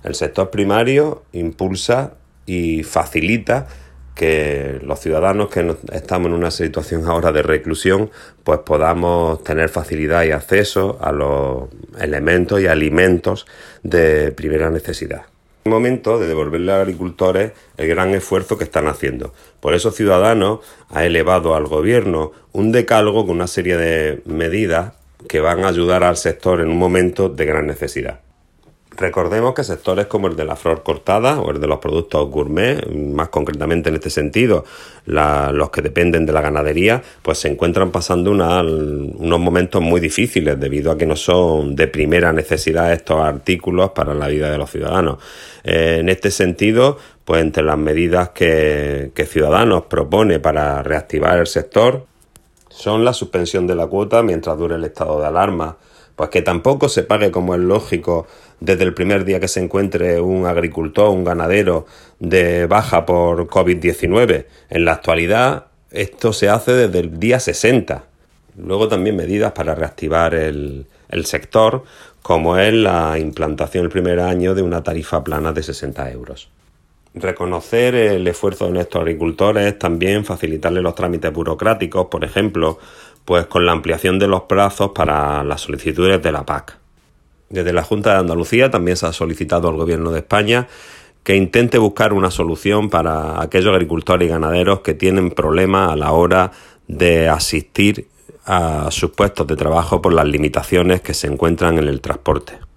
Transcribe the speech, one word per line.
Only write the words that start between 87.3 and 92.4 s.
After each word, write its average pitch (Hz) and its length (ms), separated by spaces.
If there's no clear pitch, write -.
Desde 87 240
la 85 100
Junta 107 300
de 95 60
Andalucía 90 520
también 90 240
se 85 120
ha 82 40
solicitado 82 560
al 80 80
Gobierno 82 360
de 80 80
España 110 500
que 98 120
intente 117 420
buscar 107 360
una 95 180
solución 98 580